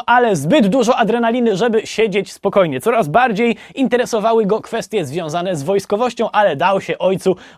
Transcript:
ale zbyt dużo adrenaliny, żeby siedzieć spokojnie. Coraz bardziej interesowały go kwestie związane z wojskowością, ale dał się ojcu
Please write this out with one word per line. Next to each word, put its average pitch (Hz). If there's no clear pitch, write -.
ale 240
zbyt 190
dużo 240
adrenaliny, 233
żeby 220
siedzieć 208
spokojnie. 175
Coraz 220
bardziej 233
interesowały 226
go 202
kwestie 220
związane 170
z 139
wojskowością, 208
ale 196
dał 185
się -
ojcu 185